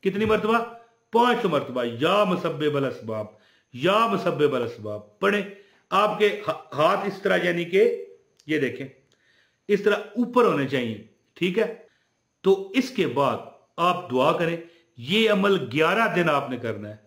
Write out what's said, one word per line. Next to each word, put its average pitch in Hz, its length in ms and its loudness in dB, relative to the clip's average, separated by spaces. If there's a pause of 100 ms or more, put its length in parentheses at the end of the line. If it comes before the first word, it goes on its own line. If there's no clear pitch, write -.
कितनी 196 220 0
मरतबा? 220 540 0 (340)
पाँच 233 280 4
सौ 196 80 0
मरतबा, 127 340 -2
"या 120 300 0 (120)
मुसब्बिबल 151 580 -2
असबाब, 110 540 -8 (360)
या 170 240 0 (100)
मुसब्बिबल 147 540 0
असबाब" 104 600 -10
पढ़े। 202 200 2 (500)
आपके 208 340 2
हा-, 196 380 -2 (100)
हाथ 180 340 2
इस 196 160 -8
तरह, 180 220 2
यानी 175 200 -2
कि 185 180 4 (640)
ये 151 120 0
देखें, 135 260 -4 (840)
इस 202 160 2
तरह 208 180 2 (140)
ऊपर 240 280 2
होने 143 200 2
चाहिए, 120 440 -4 (280)
ठीक 180 200 -2
है। 214 100 0 (760)
तो 190 320 2
इसके 254 300 0 (140)
बाद 127 320 0 (280)
आप 175 300 0
दुआ 127 220 2
करें। 170 260 -2 (420)
ये 196 280 2
अमल 196 300 4 (160)
ग्यारह 180 420 2
दिन 170 140 2
आपने 135 280 -2
करना 107 300 -8
है। 107 200 -16